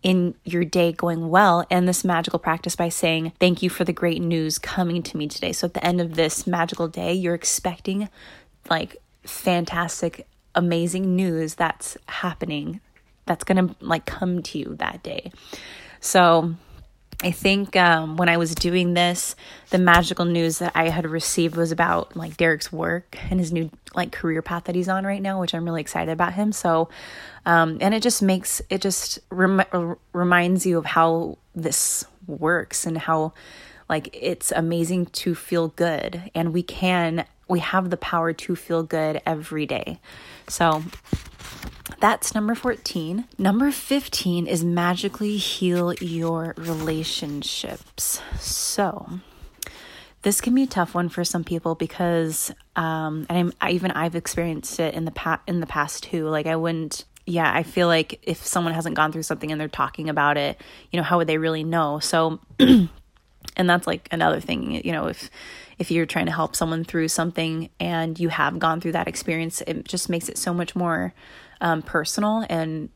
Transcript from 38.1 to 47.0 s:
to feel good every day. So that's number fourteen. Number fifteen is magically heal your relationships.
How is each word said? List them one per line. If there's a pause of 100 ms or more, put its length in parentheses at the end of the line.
to
feel
good
every
day. (480)
So (1160)
that's
number
fourteen. (140)
Number
fifteen
is
magically
heal
your
relationships. (180)